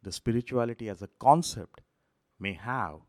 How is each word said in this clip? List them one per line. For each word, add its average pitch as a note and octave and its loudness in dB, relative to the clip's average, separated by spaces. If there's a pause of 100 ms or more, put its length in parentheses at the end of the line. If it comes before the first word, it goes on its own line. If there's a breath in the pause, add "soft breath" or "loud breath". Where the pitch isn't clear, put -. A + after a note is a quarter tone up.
the G2 -10
spirituality A#2 -2
as G2 -8
a G2 -12 (120)
concept C#3+ 4 (580)
may F#2+ -4
have G2 -6 (120)